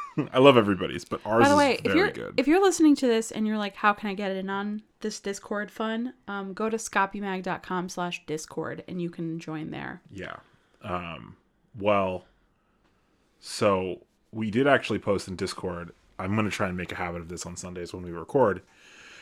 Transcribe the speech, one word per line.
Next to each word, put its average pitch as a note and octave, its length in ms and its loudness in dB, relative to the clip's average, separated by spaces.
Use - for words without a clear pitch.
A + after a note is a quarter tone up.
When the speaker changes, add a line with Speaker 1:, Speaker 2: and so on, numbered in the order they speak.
Speaker 1:
I B2+ 80 4
love C3 180 12
everybody's, F#2 480 2
but - 200 -6
ours A3 180 6
Speaker 2:
By C#4 60 8
the C#4+ 60 6
Speaker 1:
is - 20 8
Speaker 2:
way, C#4+ 180 6
if - 80 -6
Speaker 1:
very - 140 2
Speaker 2:
you're, G4 140 4
Speaker 1:
good. - 260 -10
Speaker 2:
if C4 100 2
you're E4+ 140 6
listening E4 360 6
to C4+ 100 0
this A3+ 240 2
and A3 140 -4
you're G#3+ 120 -2
like, G3+ 180 -6
"How G#3 160 4
can G#3 180 -6
I G3 40 -4
get G3 180 -4
in F#3+ 180 -6
on G3+ 320 -4
this G#3+ 180 -8
Discord G#3 500 -8
fun?" A3+ 440 -6
Um, G3 280 -8
go G#3+ 160 -4
to A3 80 -2
scappimag G3 680 -4
dot F#3 200 -6
com F#3 260 -6
slash F3 360 -8
discord D#3 640 -8
and F3+ 140 -8
you E3+ 80 -4
can E3 300 -8
join D#3 320 -10
there. C#3+ 380 -12
Speaker 1:
Yeah. - 280 -12
Um, E2+ 540 -8
well, G2 480 2
so F#2 640 0
we A2 200 -4
did B2+ 160 2
actually B2 320 2
post F#2+ 280 -2
in F#2 80 -8
Discord F2 560 -8
I'm G2 160 -2
gonna G#2+ 140 2
try G2 180 -2
and F2+ 100 -4
make F2 140 -8
a E2+ 40 -8
habit F2 260 -6
of E2 80 -16
this E2+ 160 -12
on F2+ 100 -12
Sundays F2+ 380 -12
when F#2 100 -10
we F2 80 -10
record, F#2 500 2